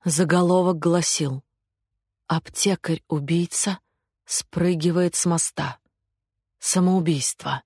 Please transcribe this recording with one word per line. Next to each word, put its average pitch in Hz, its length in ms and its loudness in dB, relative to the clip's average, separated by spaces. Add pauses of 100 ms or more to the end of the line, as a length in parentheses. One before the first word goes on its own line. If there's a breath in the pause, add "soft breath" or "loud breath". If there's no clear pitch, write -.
Заголовок 175 720 2
гласил: 156 640 0 (880)
Аптекарь-убийца 170 1500 -2 (460)
спрыгивает 175 880 0
с - 100 -2
моста. 160 540 -2 (800)
Самоубийство. 170 1080 0